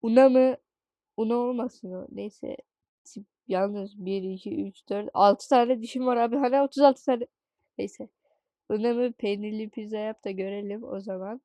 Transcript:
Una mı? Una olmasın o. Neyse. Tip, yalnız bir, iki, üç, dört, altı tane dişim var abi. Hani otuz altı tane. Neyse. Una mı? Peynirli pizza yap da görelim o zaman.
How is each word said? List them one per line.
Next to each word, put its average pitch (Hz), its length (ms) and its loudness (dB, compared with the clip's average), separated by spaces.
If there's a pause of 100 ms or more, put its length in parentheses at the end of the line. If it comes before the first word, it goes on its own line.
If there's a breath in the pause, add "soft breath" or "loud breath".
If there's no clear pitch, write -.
Una 240 260 8
mı? 254 280 6 (600)
Una 226 200 0
olmasın 240 560 -6
o. 185 180 -10
Neyse. 202 460 -10 (480)
Tip, - 220 -18 (220)
yalnız 202 580 -4
bir, 190 160 -4
iki, 190 400 -6
üç, - 260 -12
dört, 202 260 -6
altı 202 340 4
tane 240 340 4
dişim 254 240 -4
var 247 100 2
abi. 233 200 0
Hani 277 260 2
otuz 269 200 0
altı 277 220 6
tane. 240 220 0 (520)
Neyse. - 300 -10 (600)
Una 220 260 0
mı? 247 180 0
Peynirli 214 580 -4
pizza 214 280 -8
yap 214 260 -6
da 202 60 -6
görelim 202 540 -6
o 196 160 -8
zaman. 196 440 -10